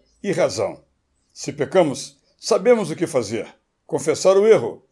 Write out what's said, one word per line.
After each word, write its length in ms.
e 100
razão. 500
Se 180
pecamos, 680
sabemos 500
o 60
que 100
fazer. 400
Confessar 520
o 80
erro 460